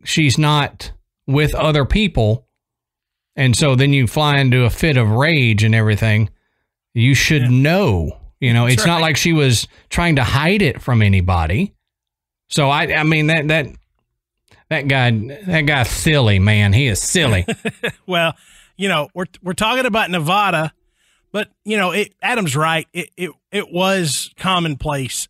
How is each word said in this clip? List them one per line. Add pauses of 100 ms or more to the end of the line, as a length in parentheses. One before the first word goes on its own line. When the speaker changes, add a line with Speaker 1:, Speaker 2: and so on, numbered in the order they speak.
Speaker 1:
she's
not (340)
with
other
people, (880)
and
so
then
you
fly
into
a
fit
of
rage
and
everything. (680)
You
should
Speaker 2:
Yeah.
Speaker 1:
know, (220)
you
know,
Speaker 2:
That's
Speaker 1:
it's
not
Speaker 2:
right.
Speaker 1:
like
she
was (240)
trying
to
hide
it
from
anybody. (760)
So
I,
I
mean,
that,
that, (1040)
that
guy, (360)
that
guy's
silly,
man.
He
is
silly.
Speaker 2:
<laughs>
Well, (420)
you
know,
we're, (160)
we're
talking
about
Nevada, (600)
but, (140)
you
know,
it,
Adam's
right.
It,
it, (200)
it
was
commonplace,